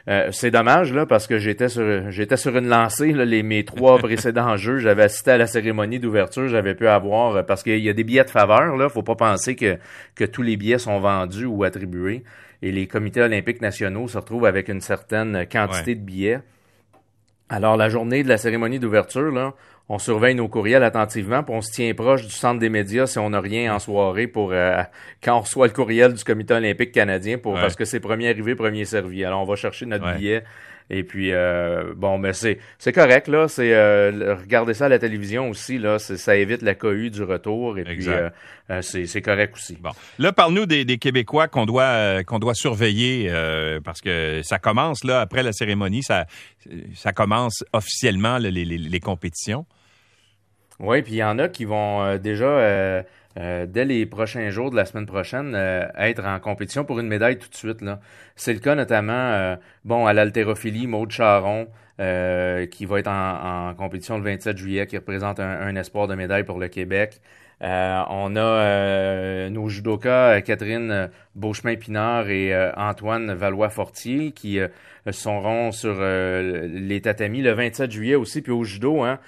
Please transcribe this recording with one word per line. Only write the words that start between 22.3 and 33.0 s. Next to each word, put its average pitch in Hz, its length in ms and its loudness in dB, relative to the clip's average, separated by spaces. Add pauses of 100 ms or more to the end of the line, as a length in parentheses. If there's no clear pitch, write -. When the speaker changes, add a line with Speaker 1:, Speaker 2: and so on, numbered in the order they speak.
Speaker 1:
centre 120 300 0
des 113 80 4
médias 107 380 0
si - 120 -4
on 104 120 0
n'a 101 100 0
rien 107 340 -2
en 101 40 -2
soirée 101 480 0
pour, 101 260 -2
euh, 90 280 2 (400)
quand 120 140 2
on 117 60 2
reçoit 123 260 2
le 107 60 -2
courriel 120 400 6
du 113 100 -10
comité 110 300 0
olympique 113 400 0
canadien 101 460 2
pour, 107 160 -4
Speaker 2:
Ouais. 90 40 -2
Speaker 1:
parce 92 160 0
que 113 80 -4
c'est 113 160 -4
premier 113 300 -2
arrivé, 110 260 -2
premier 107 300 -2
servi. 95 400 -4
Alors, 95 160 -2
on 95 40 -4
va 101 120 -2
chercher 113 280 -8
notre 104 200 -4
Speaker 2:
Ouais. 87 100 -2
Speaker 1:
billet. 104 280 -2 (500)
Et 95 100 -4
puis, 95 280 -4
euh, 87 640 0
bon, 95 220 0
mais 95 160 -2
c'est, 110 240 -2 (200)
c'est - 140 0
correct, 139 380 8